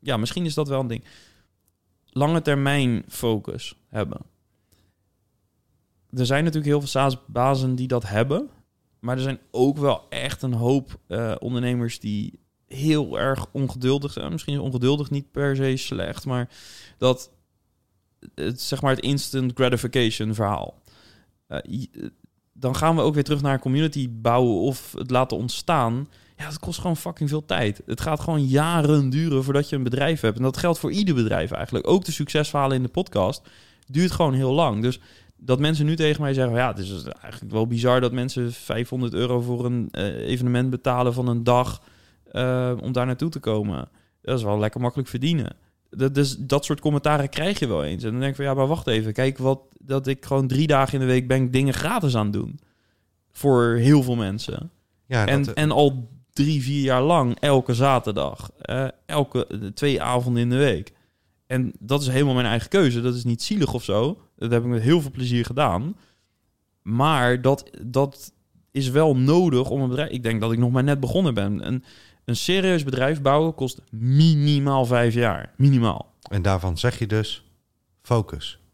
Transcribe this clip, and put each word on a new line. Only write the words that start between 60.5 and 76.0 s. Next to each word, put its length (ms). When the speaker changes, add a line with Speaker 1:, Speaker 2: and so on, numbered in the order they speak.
Speaker 1:
de 60
week. 360
En 320
dat 240
is 60
helemaal 260
mijn 120
eigen 220
keuze. 320
Dat 140
is 100
niet 180
zielig 320
of 100
zo. 340
Dat 140
heb 120
ik 60
met 140
heel 180
veel 100
plezier 340
gedaan. 520
Maar 600
dat, 280
dat 500
is 200
wel 260
nodig 540
om 100
een 80
bedrijf, 220
ik 120
denk 180
dat 120
ik 60
nog 120
maar 140
net 160
begonnen 340
ben. 320
Een, 180
een 120
serieus 480
bedrijf 380
bouwen 320
kost 260
minimaal 960
vijf 280
jaar. 420
Minimaal. 560